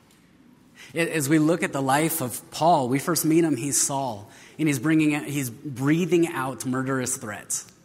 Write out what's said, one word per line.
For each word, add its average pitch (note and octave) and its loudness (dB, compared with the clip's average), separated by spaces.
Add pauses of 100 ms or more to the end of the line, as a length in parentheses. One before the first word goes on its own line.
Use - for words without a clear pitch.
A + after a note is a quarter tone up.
(920)
A-, E3 0
as D3 0
we D#3 4
look D#3+ 2
at C3+ -2
the C#3 -2
life D3+ 2
of - -8
Paul, D3+ 4
we C3+ 2
first E3 -2
meet D#3+ 4
him, D3 0
he's C#3 -2
Saul, B2+ -4 (300)
and D#3 0
he's C#3+ 0
bringing D3+ 2
out, D3 -6
he's C#3 -4
breathing D#3 0
out C3 -6
murderous C3 -2
threats. - -10 (140)